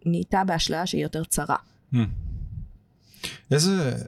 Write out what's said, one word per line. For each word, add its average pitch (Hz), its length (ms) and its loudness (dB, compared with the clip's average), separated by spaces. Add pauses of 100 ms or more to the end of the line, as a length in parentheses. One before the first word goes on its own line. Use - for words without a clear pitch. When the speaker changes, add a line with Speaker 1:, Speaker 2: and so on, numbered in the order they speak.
Speaker 1:
נהייתה 180 400 2
בהשליה 170 420 0
שהיא 151 160 0
יותר 156 220 -4
צרה. 143 320 0 (380)
Speaker 2:
Hmm. 123 40 4 (1500)
איזה, 151 460 2 (120)